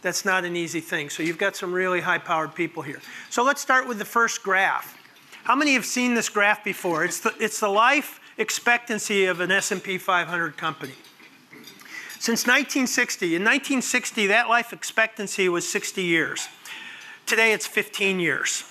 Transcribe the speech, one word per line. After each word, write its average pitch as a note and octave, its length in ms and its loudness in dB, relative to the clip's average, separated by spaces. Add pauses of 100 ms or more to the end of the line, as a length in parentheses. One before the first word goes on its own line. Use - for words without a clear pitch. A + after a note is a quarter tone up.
that's F3+ 220 -2
not F#3 200 2
an F3 100 -4
easy E3 260 -2
thing. D3+ 300 -4
So - 140 -4
you've E3 140 -2
got G3 180 0
some F3+ 160 -6
really F#3 280 2
high-powered D#3+ 540 -2
people D#3+ 300 -4
here. D3+ 160 -10 (300)
So A#3+ 120 2
let's C#4 180 2
start C4 280 2
with A#3 100 -6
the G#3 60 -6
first - 400 0
graph. F#3 520 2 (460)
How B3 140 2
many D4 180 4
have A#3 120 0
seen B3 280 0
this A3+ 140 0
graph G#3 340 2
before? E3+ 420 -2
It's E3+ 140 -2
the, A3+ 220 -2
it's A3 180 -2
the G#3+ 100 2
life A#3+ 520 2 (160)
expectancy G#3+ 880 0
of F3+ 160 0
an F3+ 100 -2
S G3 220 2
and F#3+ 100 -4
P F#3 160 -4
five F3 300 0
hundred E3+ 280 -4
company. D3+ 380 -6 (1300)
Since A#3 260 0
nineteen B3+ 400 4
sixty, G3+ 480 0
in F3 80 0
nineteen C4+ 400 2
sixty, A3+ 460 0
that G#3+ 200 4
life A3+ 240 2
expectancy G3+ 760 0
was F3 200 0
sixty G3 340 -4
years. E3 440 0 (800)
Today, A3+ 260 4
it's G3+ 140 -2
fifteen G3 540 -2
years. - 500 -2